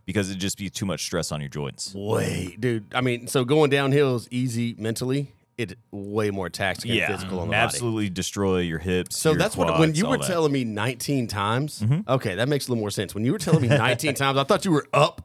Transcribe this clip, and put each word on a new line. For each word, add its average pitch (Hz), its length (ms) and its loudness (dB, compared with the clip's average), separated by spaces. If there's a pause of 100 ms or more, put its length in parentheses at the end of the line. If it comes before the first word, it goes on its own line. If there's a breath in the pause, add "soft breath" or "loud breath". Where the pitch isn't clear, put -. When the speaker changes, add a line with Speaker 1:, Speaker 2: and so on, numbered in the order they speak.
Speaker 1:
because 95 240 -2
it'd 98 100 -6
just 95 180 -4
be 98 120 -8
too - 160 -6
much 85 180 -4
stress 80 300 -4
on 73 80 -6
your 71 80 -8
joints. 69 440 -8
Speaker 2:
Wait, 95 680 -2
dude. 113 240 -2 (100)
I 127 60 2
mean, 123 260 -2
so 131 160 0
going 147 260 4
downhill 139 460 4
is 107 160 -6
easy 120 460 -2
mentally. 123 560 -2 (220)
It's 95 200 -6 (160)
way 104 400 -2
more 92 180 -4
taxing 98 420 -2
Speaker 1:
Yeah. 104 120 2
Speaker 2:
and 78 100 0
physical 92 260 -6
on 82 100 -2
the 87 60 0
Speaker 1:
Absolutely 110 500 0
Speaker 2:
body. 98 40 -2
Speaker 1:
destroy 92 520 0
your 82 180 -2
hips, 90 400 -2
Speaker 2:
So 160 100 2
Speaker 1:
your 156 80 4
Speaker 2:
that's - 180 0
what, 92 120 2
when 165 80 2 (140)
Speaker 1:
quads, 156 100 0
Speaker 2:
you 214 60 2
Speaker 1:
all - 80 0
Speaker 2:
were 240 40 2
Speaker 1:
that. 143 80 -2
Speaker 2:
telling 165 260 2
me 135 120 0
nineteen 117 640 -2
times, 110 520 -2
Speaker 1:
Mm-hmm. 120 300 2
Speaker 2:
okay, 120 240 0
that 117 160 0
makes 143 180 0
a 127 40 -4
little 117 100 2
more 104 80 -2
sense. 101 240 -4
When 104 100 -2
you 127 80 2
were 214 60 0
telling 160 240 4
me 120 60 2
nineteen 120 480 2
Speaker 1:
<laughs> - 0 -
Speaker 2:
times, 135 240 2
I 135 60 2
thought 196 200 2
you 196 60 2
were 147 240 2
up 147 300 4